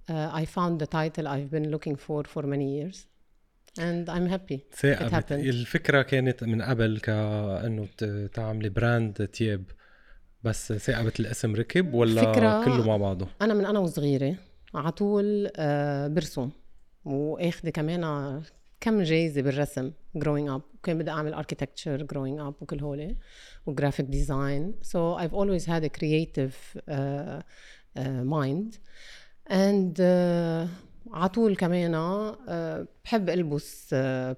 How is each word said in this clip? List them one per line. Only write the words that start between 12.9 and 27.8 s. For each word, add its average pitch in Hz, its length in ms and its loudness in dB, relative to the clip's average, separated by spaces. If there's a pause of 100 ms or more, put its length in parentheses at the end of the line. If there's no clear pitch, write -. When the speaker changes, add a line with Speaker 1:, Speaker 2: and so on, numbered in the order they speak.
Speaker 2:
بعضه؟ 95 320 0 (140)
Speaker 1:
أنا 214 120 4
من 202 120 2
أنا 208 120 2
وصغيرة 147 580 0 (380)
على 160 180 -2
طول، 202 640 2
آه، 147 520 0
برسم، 151 420 -2 (540)
وآخذة 156 680 -2
كمان 151 720 -2 (380)
كم 220 220 2
جايزة 160 400 2
بالرسم 139 500 0 (260)
growing 147 400 0
up. 151 40 -8 (200)
كان 165 160 0
بدي 156 120 -2
أعمل 151 240 -2
architecture 151 640 -4
growing 143 500 -4
up 143 120 -12
وكل 143 180 -6
هولي، 147 360 -4 (540)
وgraphic 143 340 0
design. 139 840 0
So 170 320 0
I've 160 140 -2
always 196 320 0
had 165 180 0
a 143 140 0
creative، 151 880 -2
آه، 139 560 -4 (520)